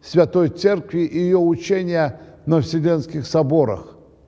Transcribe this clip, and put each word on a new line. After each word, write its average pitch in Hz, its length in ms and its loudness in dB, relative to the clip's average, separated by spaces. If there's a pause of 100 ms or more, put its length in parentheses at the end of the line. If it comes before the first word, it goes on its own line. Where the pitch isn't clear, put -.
Святой 170 480 2
Церкви 190 520 -2
и 160 180 -2
ее 180 200 2
учения 170 800 -2 (280)
на 160 140 4
Вселенских 160 680 -2
соборах 139 680 0 (320)